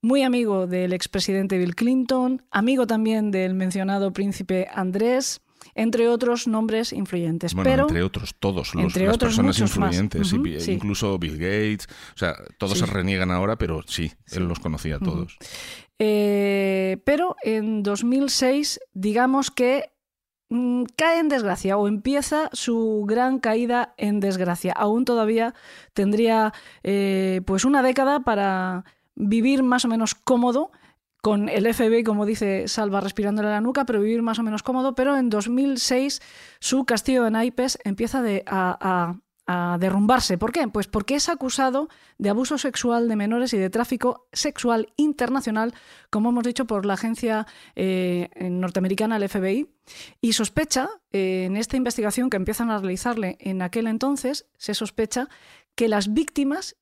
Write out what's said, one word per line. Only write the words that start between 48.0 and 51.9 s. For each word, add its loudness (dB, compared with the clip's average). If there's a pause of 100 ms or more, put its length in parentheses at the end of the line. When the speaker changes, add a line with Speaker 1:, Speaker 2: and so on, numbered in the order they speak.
Speaker 1:
norteamericana, 0
el 0
F -2
B 0
I, -2 (520)
y 2
sospecha, -2 (200)
eh, 0
en -2
esta -4
investigación 0